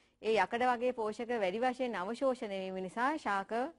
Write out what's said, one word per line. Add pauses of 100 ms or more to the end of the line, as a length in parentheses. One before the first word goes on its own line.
(220)
ඒ
යකඩ
වර්ගයේ
පෝෂක
වැඩි
වශයෙන්
අවශෝෂණය
වීම
නිසා
ශාක (260)